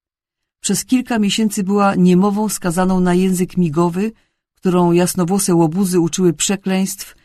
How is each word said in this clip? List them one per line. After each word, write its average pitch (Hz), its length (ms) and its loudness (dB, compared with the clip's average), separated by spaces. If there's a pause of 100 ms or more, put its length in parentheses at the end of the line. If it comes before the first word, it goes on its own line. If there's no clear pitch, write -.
(600)
Przez - 240 -4
kilka 247 340 -2
miesięcy 208 440 0
była 196 320 0
niemową 190 540 2
skazaną 185 500 -2
na 180 140 2
język 185 440 0
migowy, 175 540 0 (440)
którą 175 360 2
jasnowłose 180 640 0
łobuzy 175 440 0
uczyły 170 340 0
przekleństw 190 920 -4